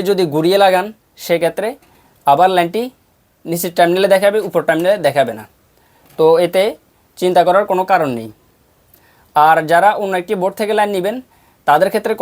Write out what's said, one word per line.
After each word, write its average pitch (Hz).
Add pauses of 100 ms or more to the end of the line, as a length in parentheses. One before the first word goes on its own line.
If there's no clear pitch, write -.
যদি 190 (100)
ঘুরিয়ে 165
লাগান, 185 (400)
সেক্ষেত্রে 170 (600)
আবার 160
লাইনটি 175 (640)
নিচের 170
টার্মিনালে 180
দেখাবে, 202 (100)
উপর 170
টার্মিনালে 175 (100)
দেখাবে 131
না। 110 (720)
তো 160 (200)
এতে 185 (580)
চিন্তা 180
করার 196
কোনো 185
কারণ 170
নেই। 110 (1160)
আর 160 (140)
যারা 175 (120)
অন্য 196
একটি 180
বোর্ড 190
থেকে 214
লাইন 208
নেবেন, 190 (520)
তাদের 180
ক্ষেত্রে 220